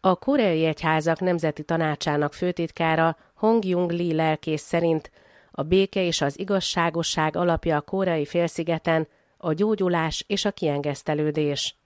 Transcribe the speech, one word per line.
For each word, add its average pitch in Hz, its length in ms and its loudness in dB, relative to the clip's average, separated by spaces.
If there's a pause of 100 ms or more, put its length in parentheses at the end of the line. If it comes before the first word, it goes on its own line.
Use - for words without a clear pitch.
A 190 100 6
koreai 180 500 2
egyházak 160 540 0
nemzeti 165 440 0
tanácsának 151 720 0
főtitkára 165 840 0 (180)
Hong 220 300 2
Jung 180 260 0
Lee 170 240 0
lelkész 156 460 0
szerint 165 500 0 (400)
a - 120 -6
béke 190 400 2
és 170 180 0
az 143 180 -2
igazságosság 170 960 -2
alapja 165 420 0
a 147 40 0
koreai 175 440 -2
félszigeten 165 840 0 (300)
a 156 160 -2
gyógyulás 175 720 0
és 202 180 -2
a 202 60 0
kiengesztelődés. 147 1200 -2 (100)